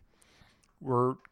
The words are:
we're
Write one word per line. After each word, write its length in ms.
we're 340